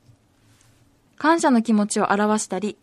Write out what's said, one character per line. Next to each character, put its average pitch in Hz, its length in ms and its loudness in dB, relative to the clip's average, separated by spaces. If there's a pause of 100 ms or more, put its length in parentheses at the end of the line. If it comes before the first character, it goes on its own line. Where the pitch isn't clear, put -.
(1200)
感 320 200 2
謝 320 120 2
の 233 100 4
気 226 120 0
持 208 120 2
ち 208 160 -4
を 180 40 0
表 208 340 0
し - 80 -10
た 185 100 -8
り、 196 260 -6